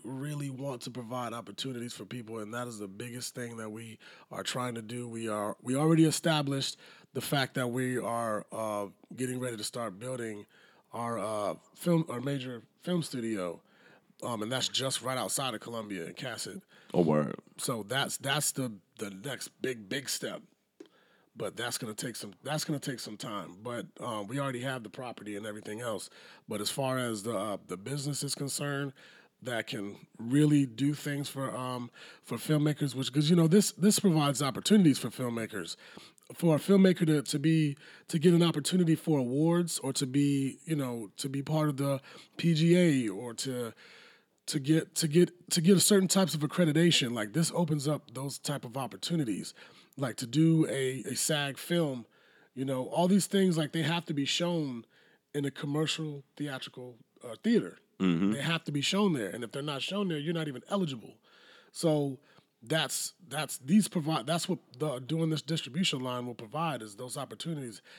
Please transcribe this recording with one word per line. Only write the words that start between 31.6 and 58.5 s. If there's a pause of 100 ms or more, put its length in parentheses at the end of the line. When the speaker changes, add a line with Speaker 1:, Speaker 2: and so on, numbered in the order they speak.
Speaker 1:
for
filmmakers,
which,
'cause,
you
know,
this,
this
provides
opportunities
for
filmmakers. (560)
For
a
filmmaker
to,
to
be, (320)
to
get
an
opportunity
for
awards
or
to
be,
you
know,
to
be
part
of
the (340)
P
G
A
or
to, (760)
to
get,
to
get,
to
get
a
certain
types
of
accreditation,
like,
this
opens
up
those
type
of
opportunities. (440)
Like,
to
do
a,
a
sag
film, (500)
you
know,
all
these
things,
like,
they
have
to
be
shown (480)
in
a
commercial (140)
theatrical, (280)
uh,
theater. (220)
Speaker 2:
Mm-hmm.
Speaker 1:
They
have